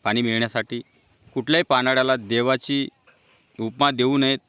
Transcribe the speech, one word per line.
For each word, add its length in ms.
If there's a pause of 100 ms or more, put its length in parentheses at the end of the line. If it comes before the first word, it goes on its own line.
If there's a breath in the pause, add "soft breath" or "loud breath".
पाणी 180
मिळण्यासाठी. 600 (520)
कुठल्याही 340
पानाड्याला 480
देवाची 720 (720)
उपमा 300
देऊ 260
नयेत 220 (100)